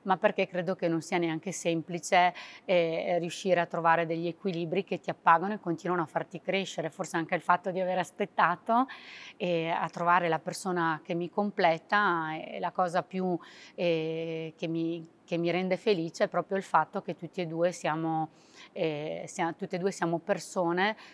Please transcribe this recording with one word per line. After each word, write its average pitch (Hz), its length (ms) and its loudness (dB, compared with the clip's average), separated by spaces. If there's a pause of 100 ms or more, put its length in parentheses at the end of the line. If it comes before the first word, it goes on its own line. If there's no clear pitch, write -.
ma 185 160 2
perché 196 280 2
credo 180 300 -4
che 180 100 -2
non 165 160 0
sia 175 160 -2
neanche 165 320 -2
semplice, 175 840 2 (320)
eh, 170 540 2
riuscire 175 400 0
a 170 80 2
trovare 165 400 2
degli 165 220 -2
equilibri 175 560 -4
che - 160 -6
ti - 100 -10
appagano 170 440 4
e 196 40 -8
continuano 175 440 -2
a 151 40 -2
farti 160 340 -6
crescere. 180 500 -4
Forse - 260 -6
anche 165 180 -2
il 160 80 0
fatto 180 300 2
di 180 80 -2
aver 185 180 0
aspettato, 202 880 0 (500)
eh, 165 320 0
a 165 200 -2
trovare 175 400 4
la 160 100 2
persona 165 640 -2
che 180 120 -4
mi 170 140 -2
completa 175 1120 0
è - 200 -10
la 175 100 -2
cosa 180 320 0
più, 185 340 -2 (380)
eh, 160 840 -2
che 170 120 -4
mi, 165 400 -4 (160)
che 175 140 -4
mi 170 120 0
rende 180 260 0
felice, 175 480 0
è - 40 -2
proprio 175 300 -2
il 190 60 -4
fatto - 360 2
che 180 140 -6
tutti - 260 -10
e 175 60 -2
due 165 260 0
siamo, 160 580 -2 (420)
eh, 156 540 -4
sia-, 170 280 -4
tutte 190 220 -8
e - 20 -2
due 190 140 0
siamo 170 260 0
persone 185 760 0 (200)